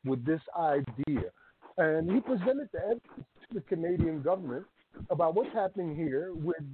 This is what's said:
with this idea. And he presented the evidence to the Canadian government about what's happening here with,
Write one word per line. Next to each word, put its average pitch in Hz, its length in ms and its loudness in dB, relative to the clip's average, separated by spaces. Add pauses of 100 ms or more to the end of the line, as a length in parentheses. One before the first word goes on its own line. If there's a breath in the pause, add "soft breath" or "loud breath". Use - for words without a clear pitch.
with 131 200 0
this 156 160 2 (160)
idea. 143 760 0 (460 loud breath)
And 160 340 4
he 226 80 6
presented 254 540 0
the 165 60 -4
evidence 214 220 0 (460)
to - 80 -14
the 196 60 -4
Canadian 165 600 0
government 160 440 -2 (440)
about 165 260 4
what's 247 180 0
happening 190 420 -2
here 160 380 -2
with, 160 240 -2 (160)